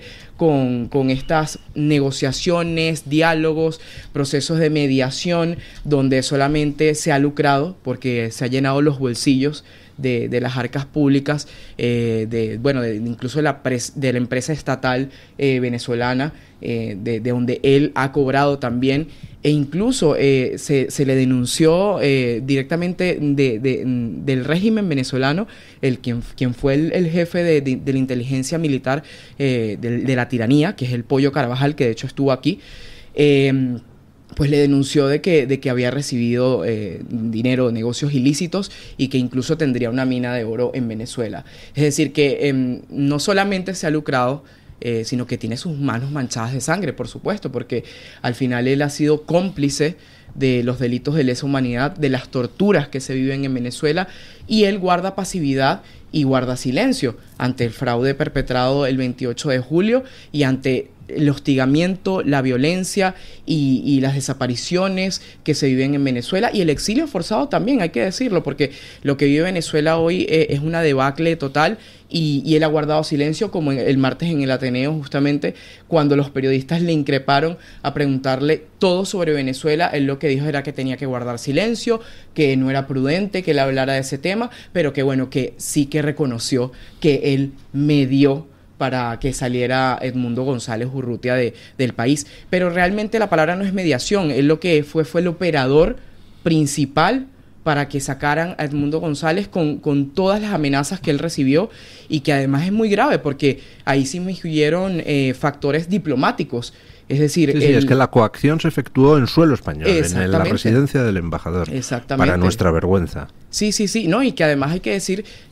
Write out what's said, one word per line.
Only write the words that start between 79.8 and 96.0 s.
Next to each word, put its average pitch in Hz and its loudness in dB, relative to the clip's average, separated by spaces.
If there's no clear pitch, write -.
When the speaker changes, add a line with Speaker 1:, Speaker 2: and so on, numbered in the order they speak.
Speaker 1:
él 143 0
lo 139 -4
que 160 0
dijo 139 0
era 139 -2
que 151 -8
tenía 131 -4
que 139 -8
guardar 120 -6
silencio, 226 -2
que 135 4
no 131 2
era 135 -2
prudente 160 -2
que 170 0
él 143 2
hablara 135 0
de 135 0
ese 135 -6
tema, 202 -4
pero 151 0
que, 139 -2
bueno, 131 0
que 131 -4
sí - 0
que 151 -2
reconoció 131 -2
que 139 2
él 139 0
medió 139 2
para 123 -2
que 131 -2
saliera 123 0
Edmundo 123 -2
González 123 -4
Urrutia 123 -2
de, 120 0
del 123 0
país. 139 0
Pero 180 0
realmente 202 0
la 202 2
palabra 165 2
no 190 -4
es 190 -2
mediación, 175 0
él 139 4
lo 156 4
que 151 2
fue, 160 -2
fue 170 -2
el 180 0
operador 160 2